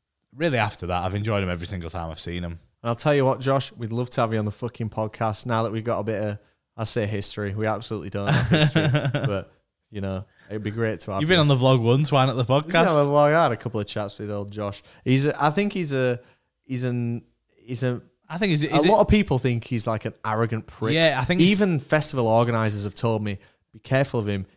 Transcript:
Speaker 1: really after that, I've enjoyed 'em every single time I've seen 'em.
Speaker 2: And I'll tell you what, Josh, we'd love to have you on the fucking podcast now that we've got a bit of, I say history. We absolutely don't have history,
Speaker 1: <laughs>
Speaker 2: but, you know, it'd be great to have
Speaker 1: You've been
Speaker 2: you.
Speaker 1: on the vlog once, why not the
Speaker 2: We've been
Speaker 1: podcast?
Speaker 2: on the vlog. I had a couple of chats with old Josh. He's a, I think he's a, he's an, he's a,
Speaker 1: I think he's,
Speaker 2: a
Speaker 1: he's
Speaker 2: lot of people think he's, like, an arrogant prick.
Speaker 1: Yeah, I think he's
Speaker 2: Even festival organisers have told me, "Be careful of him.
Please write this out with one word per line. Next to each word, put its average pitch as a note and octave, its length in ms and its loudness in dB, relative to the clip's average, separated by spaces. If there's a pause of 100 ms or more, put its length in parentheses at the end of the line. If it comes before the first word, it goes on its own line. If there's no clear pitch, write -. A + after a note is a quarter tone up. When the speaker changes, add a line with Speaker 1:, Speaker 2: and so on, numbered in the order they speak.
(340)
Speaker 1:
really C#3 240 0
after G#2 280 -2
that, F2+ 180 -2
I've F#2 100 -4
enjoyed G#2 280 -2
'em F#2 80 -2
every F2 160 -6
single E2+ 240 -8
time E2 200 -8
I've D#2 100 -12
seen F2 240 -8
'em. E2+ 80 -8 (300)
Speaker 2:
And A#2 80 -4
I'll A#2 60 -2
tell D3+ 180 0
you C#3 100 4
what, C3 160 0
Josh, C3+ 320 -2
we'd A2+ 200 -8
love B2 180 -4
to - 100 -4
have A2+ 120 0
you A2 60 0
on G#2 60 0
the G#2 80 -4
fucking A2+ 380 -8
podcast A2 560 -4
now A2+ 160 0
that G#2+ 100 -2
we've A2 120 -6
got A2 160 -2
a G#2 40 -4
bit G#2+ 180 -4
of, G#2 160 -4 (380)
I A2+ 80 -4
say G#2+ 220 -2
history. G2+ 480 -4
We G#2+ 120 -2
absolutely G#2 440 -6
don't G2+ 180 -4
have B2+ 200 2
history, D3+ 400 2
Speaker 1:
<laughs> C3 240 0
Speaker 2:
but, G#2 380 -4 (400)
you G#2 100 -10
know, F#2+ 240 -6 (240)
it'd G#2+ 140 -8
be G#2 80 -4
great A2 300 -2
to G#2 120 -8
have F#2+ 80 -2
Speaker 1:
You've D#3 80 0
been F3+ 80 6
Speaker 2:
you. D#3+ 40 6
Speaker 1:
on D3 80 4
the C#3 80 6
vlog C3 260 6
once, C3+ 300 4
why C3 140 4
not C3 100 0
the B2+ 160 0
Speaker 2:
We've C#3+ 140 4
been F3 60 -10
Speaker 1:
podcast? E3 160 6
Speaker 2:
on D3 180 4
the C#3+ 40 0
vlog. D3 240 6
I E3+ 100 4
had B2 80 2
a G#2+ 40 -2
couple A2 240 -6
of G2+ 60 -4
chats G2+ 320 -8
with G#2 120 -8
old G2+ 220 -6
Josh. G2+ 300 -6 (220)
He's C3+ 220 2
a, - 160 -2
I D3+ 80 4
think G3+ 220 -2
he's E3+ 200 -4
a, B2+ 280 0 (440)
he's B2+ 200 -6
an, A#2+ 380 -4 (340)
he's A#2 260 -8
a, B2 180 -2 (280)
Speaker 1:
I D#3+ 100 -8
think G3+ 120 0
he's, D3 140 2
Speaker 2:
a C#3+ 40 -2
Speaker 1:
he's D#3 180 4
Speaker 2:
lot - 140 6
of - 80 2
people F#3 300 4
think A#2+ 260 0
he's, A2+ 220 -4
like, A2 180 -4
an A2 80 -6 (120)
arrogant A2 420 -2
prick. A2 280 -4
Speaker 1:
Yeah, D#3 260 2
I B2+ 40 -2
think F3+ 160 0
he's F3+ 120 6
Speaker 2:
Even F#3+ 280 2
festival C#3 460 0
organisers A2 580 2
have G#2 100 -6
told A2 280 -2
me, G#2 160 -6 (340)
"Be A2 60 -20
careful C3+ 420 0
of G#2 80 -2
him. G2 180 -2 (100)